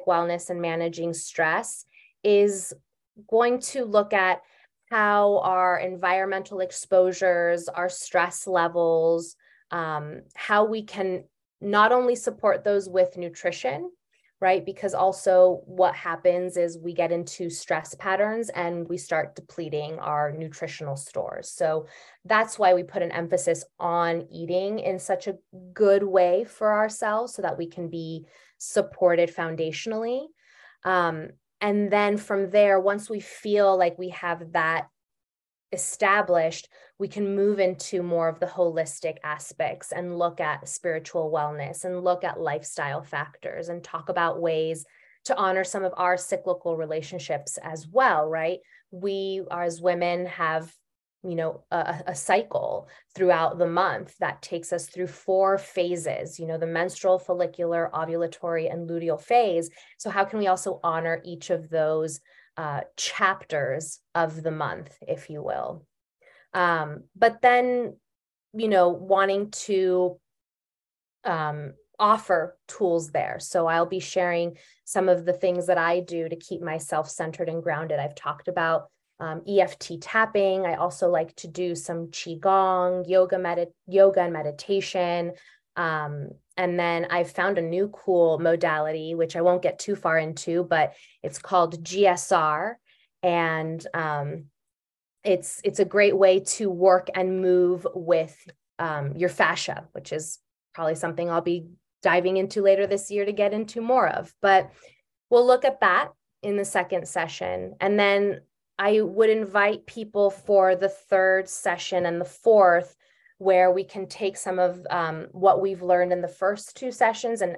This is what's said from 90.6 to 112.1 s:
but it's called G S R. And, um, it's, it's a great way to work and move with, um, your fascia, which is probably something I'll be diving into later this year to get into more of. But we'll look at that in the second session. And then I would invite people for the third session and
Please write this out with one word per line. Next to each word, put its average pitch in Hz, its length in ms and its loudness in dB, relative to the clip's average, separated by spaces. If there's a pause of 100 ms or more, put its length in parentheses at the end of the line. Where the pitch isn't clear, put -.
but 160 300 2 (280)
it's - 160 -10
called 170 460 0
G 185 240 2
S 180 240 0
R. 165 480 0 (440)
And, 160 680 0
um, 151 520 -4 (800)
it's, 180 400 -2
it's 202 140 -2
a 196 60 4
great 202 320 4
way 190 220 6
to 196 300 -4
work 185 440 4
and 185 280 -2
move 180 520 4
with, 165 440 0 (420)
um, 147 380 -4
your 175 100 0
fascia, 175 640 0
which - 220 -12
is 156 260 -8 (340)
probably 160 220 -2
something 165 340 -4
I'll 165 120 0
be 170 240 -4 (360)
diving 180 360 2
into 196 240 -2
later 196 260 6
this 202 240 -4
year 202 140 -2
to 208 80 -2
get 202 180 0
into 214 300 -6
more 233 260 4
of. - 340 -4
But 196 300 6 (580)
we'll 247 160 8
look 254 200 6
at 269 160 0
that 202 320 4 (280)
in 202 140 -4
the 202 80 0
second 180 420 -2
session. 180 760 -6
And 202 180 2
then 202 400 2 (380)
I 208 240 4
would 208 280 2
invite 208 560 0
people 208 440 0
for 190 480 4
the 190 100 0
third 190 600 2
session 180 560 -2
and 170 160 -2